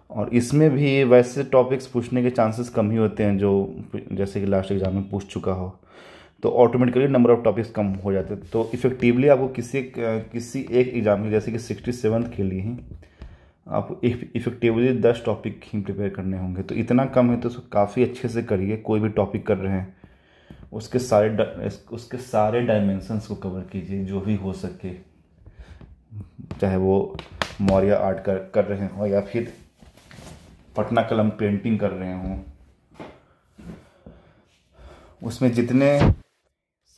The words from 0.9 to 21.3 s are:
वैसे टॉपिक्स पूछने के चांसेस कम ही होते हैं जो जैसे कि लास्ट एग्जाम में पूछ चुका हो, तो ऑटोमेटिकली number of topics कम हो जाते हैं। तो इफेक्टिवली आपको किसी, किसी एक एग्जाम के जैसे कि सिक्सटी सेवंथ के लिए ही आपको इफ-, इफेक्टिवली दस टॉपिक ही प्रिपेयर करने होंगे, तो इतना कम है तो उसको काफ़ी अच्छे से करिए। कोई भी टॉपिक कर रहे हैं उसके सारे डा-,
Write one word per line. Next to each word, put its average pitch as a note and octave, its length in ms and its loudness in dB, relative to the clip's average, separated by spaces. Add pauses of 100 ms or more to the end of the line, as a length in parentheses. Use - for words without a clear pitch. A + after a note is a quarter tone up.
वैसे B2 400 6
टॉपिक्स B2+ 440 2
पूछने B2 360 -2
के B2+ 60 2
चांसेस A#2 400 0
कम G#2+ 220 0
ही A2+ 60 0
होते G#2+ 260 0
हैं G2+ 140 2
जो G2 380 0 (360)
जैसे G2 280 -4
कि G2 60 -2
लास्ट F#2+ 260 0
एग्जाम F#2+ 240 -2
में G2 140 -4
पूछ G2+ 180 -6
चुका F#2+ 240 -4
हो, F#2 280 -6 (640)
तो A2 60 2
ऑटोमेटिकली B2 580 4
number A#2+ 280 6
of A#2 100 -4
topics G#2+ 240 0
कम G2+ 260 -2
हो G2 180 -4
जाते F#2+ 200 -4
हैं। - 160 -12
तो A2+ 240 -2
इफेक्टिवली B2 540 2
आपको C3+ 200 6
किसी, B2+ 360 -6 (140)
किसी A2+ 720 -6
एक B2 160 4
एग्जाम G#2+ 360 2
के A2 80 -2
जैसे G#2+ 200 0
कि A2+ 80 -6
सिक्सटी - 320 -6
सेवंथ A#2 440 -2
के G2+ 80 -2
लिए F#2+ 180 -2
ही A#2 160 -6 (880)
आपको - 360 -6
इफ-, A#2+ 320 -4
इफेक्टिवली A#2 640 0
दस A#2 260 2
टॉपिक G#2 380 -4
ही G#2 180 -6
प्रिपेयर G2 280 -4
करने F#2+ 280 -6
होंगे, F#2 240 -6
तो - 140 -8
इतना B2 300 2
कम B2 260 2
है A#2 100 0
तो - 80 -4
उसको - 120 -10 (100)
काफ़ी G2+ 320 2
अच्छे B2 240 -2
से A2 160 -4
करिए। G#2 340 0
कोई G#2+ 220 0
भी G#2+ 100 0
टॉपिक G2+ 380 -2
कर G2+ 100 2
रहे F#2+ 160 -4
हैं F#2 240 -6 (760)
उसके A2 260 -6
सारे A2 300 4
डा-, A2 360 -2